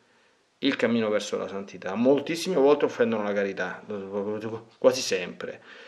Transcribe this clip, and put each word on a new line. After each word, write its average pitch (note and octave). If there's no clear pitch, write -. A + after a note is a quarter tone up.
il C3+
cammino A2+
verso G#2
la G2
santità. F#2+
Moltissime C#3+
volte C#3+
offendono A2+
la G#2
carità, F#2+
quasi B2+
sempre. -